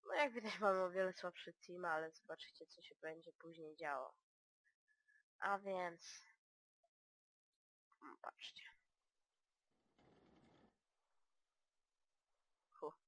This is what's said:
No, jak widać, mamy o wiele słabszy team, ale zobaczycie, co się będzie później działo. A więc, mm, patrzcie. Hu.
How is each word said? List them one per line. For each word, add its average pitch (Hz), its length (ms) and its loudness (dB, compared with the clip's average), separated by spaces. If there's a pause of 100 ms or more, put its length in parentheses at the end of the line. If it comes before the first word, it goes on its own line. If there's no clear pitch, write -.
No, - 80 0
jak 285 200 6
widać, 208 260 -2
mamy 190 240 8
o 180 60 4
wiele 185 240 4
słabszy - 400 -6
team, 180 320 -8
ale 160 260 2
zobaczycie, - 560 -12
co - 140 -20
się - 140 -18
będzie 160 380 -8
później 165 420 -12
działo. 143 400 -2 (1200)
A 196 200 4
więc, 185 640 -4 (1800)
mm, - 160 -12
patrzcie. - 460 -10 (4000)
Hu. 151 200 -4 (140)